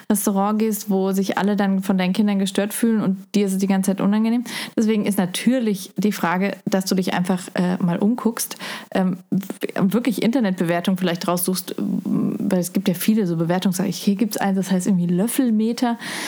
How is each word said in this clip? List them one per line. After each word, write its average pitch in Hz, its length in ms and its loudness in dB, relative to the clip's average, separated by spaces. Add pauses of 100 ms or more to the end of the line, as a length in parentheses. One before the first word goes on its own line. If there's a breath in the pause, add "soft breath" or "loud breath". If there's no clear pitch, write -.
(100)
Restaurant 208 480 0
gehst, 214 320 -2
wo 190 220 2
sich 190 260 0
alle 202 160 2
dann 196 300 2
von 196 120 2
deinen 185 160 2
Kindern 208 280 2
gestört 196 340 -2
fühlen 226 260 2
und 190 160 0 (200)
dir 202 100 4
ist 190 60 0
es 190 60 0
die 196 100 0
ganze 190 240 2
Zeit 196 80 -4
unangenehm. 220 420 2 (340 loud breath)
Deswegen 220 300 2
ist 202 120 2
natürlich 214 800 0
die 214 140 2
Frage, 185 540 0
dass 190 200 0
du 190 120 0
dich 185 180 -2
einfach, 180 280 0 (120)
äh, 180 220 0
mal 170 240 0
umguckst. 233 560 -2 (360 loud breath)
Ähm, 185 260 0 (120)
w-, - 380 -4 (240)
wirklich 240 280 0
Internetbewertung 185 760 2
vielleicht 180 320 0
raussuchst, 180 500 -2
weil - 800 -2
es 175 140 -2
gibt 196 160 -2
ja 175 60 2
viele 214 340 2
so 170 80 -2
Bewertungen, 175 360 0
sag - 140 -2
ich, 165 120 -4
hier 196 180 0
gibt's 208 200 -2
eins, 196 200 0
das 185 160 -2
heißt 180 160 2
irgendwie 175 180 2
Löffelmeter 226 880 0 (320 loud breath)